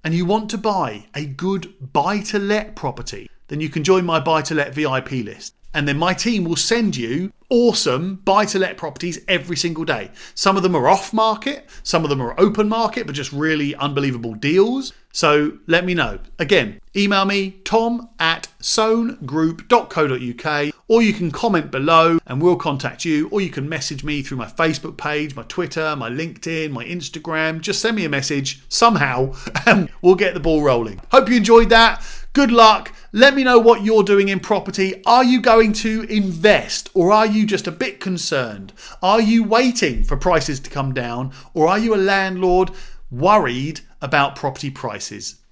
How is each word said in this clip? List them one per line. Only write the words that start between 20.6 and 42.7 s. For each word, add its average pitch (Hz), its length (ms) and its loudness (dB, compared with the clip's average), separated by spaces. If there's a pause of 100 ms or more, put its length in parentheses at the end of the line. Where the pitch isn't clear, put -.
or 226 140 4
you 214 120 2
can 175 180 -4
comment 165 400 -2
below 160 540 4
and 135 160 -6
we'll 175 140 4
contact 139 500 -6
you, 156 240 -2
or 208 120 -2
you 175 80 -4
can 139 180 -8
message 151 360 -8
me 147 180 -4
through 135 160 -8
my 113 100 -8
Facebook 160 500 -4
page, 147 380 -6
my 120 80 -12
Twitter, 156 520 -6
my 117 140 -8
LinkedIn, 160 600 -8
my 120 140 -10
Instagram. 160 760 -6
Just 196 200 -4
send 226 140 0
me 185 100 -2
a 151 40 -4
message 139 600 -4
somehow 139 640 0 (160)
<laughs> - 160 -6
and 208 240 4 (120)
we'll 180 140 6
get 180 180 0
the 175 60 -8
ball 156 220 2
rolling. 117 400 0 (100)
Hope 254 180 6
you 247 60 4
enjoyed 226 340 6
that. 226 340 6 (300)
Good 277 180 4
luck. 220 420 6 (180)
Let 269 240 4
me 269 80 0
know 247 160 6
what 226 240 6
you're 220 200 4
doing 196 260 4
in 190 100 -2
property. 190 680 -4
Are 254 180 6
you 247 180 4
going 226 320 6
to 220 300 -4
invest, 190 880 0
or 170 180 4
are 214 140 6
you 214 200 2
just 202 220 -2
a 170 40 -6
bit 214 280 -6
concerned? 123 720 -6 (320)
Are 208 160 4
you 226 240 4
waiting 220 640 2
for 143 100 0
prices 147 460 0
to - 80 -16
come 139 240 -6
down, 123 400 -6 (200)
or 156 140 2
are 196 100 2
you 220 160 0
a 208 40 2
landlord 185 760 0 (380)